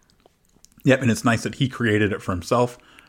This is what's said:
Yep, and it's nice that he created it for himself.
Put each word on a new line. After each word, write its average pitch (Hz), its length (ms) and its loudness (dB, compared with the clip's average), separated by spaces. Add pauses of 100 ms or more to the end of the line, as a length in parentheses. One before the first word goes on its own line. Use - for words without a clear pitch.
(840)
Yep, 127 180 4
and 117 80 2
it's 107 140 -2
nice 117 180 2
that 107 140 -6
he 139 120 0
created 107 440 0
it - 100 -8
for - 80 -8
himself. 120 480 -2 (300)